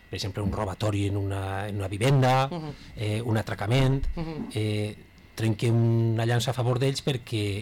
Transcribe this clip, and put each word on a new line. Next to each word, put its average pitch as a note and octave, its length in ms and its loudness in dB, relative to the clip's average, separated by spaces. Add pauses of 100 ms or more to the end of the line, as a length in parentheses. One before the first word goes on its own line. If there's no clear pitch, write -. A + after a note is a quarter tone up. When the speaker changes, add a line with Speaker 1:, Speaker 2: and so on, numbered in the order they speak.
Speaker 1:
per G2 80 -8
exemple, G2+ 260 -4
un G2 100 0
robatori G2+ 540 0
en G2+ 100 0
una, G2 500 -2
en G2+ 100 -4
una G2 100 -2
vivenda, B2+ 600 4
Speaker 2:
Mhm. D#3 260 -8 (240)
Speaker 1:
eh, G#2+ 240 -2
un A2+ 160 0
atracament, B2+ 680 2 (100)
Speaker 2:
Mhm. E3 380 -6
Speaker 1:
eh, G#2 420 -2 (400)
trenqué A2+ 360 0
una A#2 540 2
llança A#2+ 260 0
a - 20 -2
favor B2 260 0
d'ells C3+ 260 -2
perquè, C3 260 -4 (300)